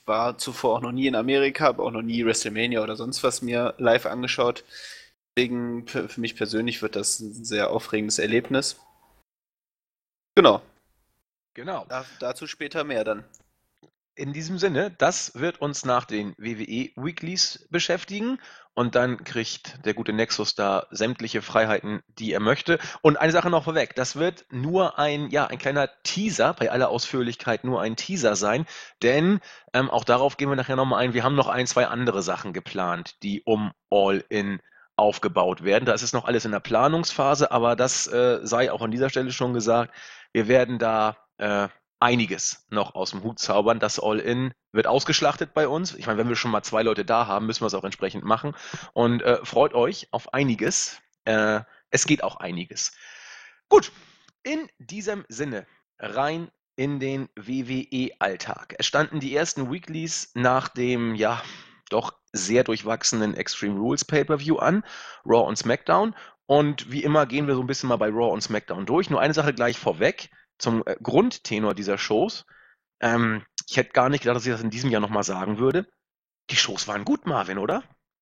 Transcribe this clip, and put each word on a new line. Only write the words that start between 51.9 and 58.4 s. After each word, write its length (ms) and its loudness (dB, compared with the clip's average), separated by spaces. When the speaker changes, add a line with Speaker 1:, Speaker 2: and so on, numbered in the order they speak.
Speaker 2:
es 160 2
geht 160 2
auch 140 -4
einiges. 540 -8
Gut, 220 8
in 260 -4
diesem 500 -8
Sinne 380 -6
rein 500 -4
in 240 -2
den 360 -4
W 320 -6
W 240 -4
E-Alltag. 880 -4